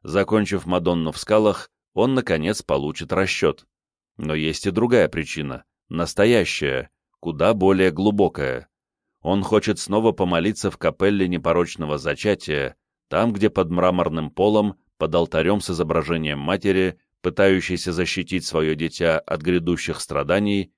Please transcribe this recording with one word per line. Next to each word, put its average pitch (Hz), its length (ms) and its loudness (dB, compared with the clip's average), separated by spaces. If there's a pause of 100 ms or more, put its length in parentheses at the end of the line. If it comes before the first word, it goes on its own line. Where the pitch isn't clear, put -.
Закончив 95 640 0
"Мадонну 87 440 0
в - 60 -10
скалах", 107 540 2 (220)
он, 123 200 2
наконец, 92 480 -2
получит 76 500 -4
расчёт. 92 540 0 (520)
Но 76 180 -6
есть 78 320 -4
и 98 40 0
другая 107 360 4
причина, 73 560 -8 (260)
настоящая, 82 1000 0 (300)
куда 82 320 0
более 95 380 4
глубокая. 82 760 0 (540)
Он 95 200 0
хочет 104 380 0
снова 107 320 0
помолиться 90 580 -2
в - 80 -8
капелле 95 500 0
непорочного 82 720 -2
зачатия, 73 760 -2 (320)
там, 107 260 0
где 101 160 2
под 87 220 0
мраморным 87 580 0
полом, 104 460 2 (220)
под 80 180 -2
алтарём 85 460 2
с - 100 -6
изображением 80 680 -2
матери, 92 600 0 (220)
пытающейся 92 680 2
защитить 87 540 -4
своё 80 300 0
дитя 80 420 -2
от 78 240 -6
грядущих 85 580 -2
страданий 92 800 -2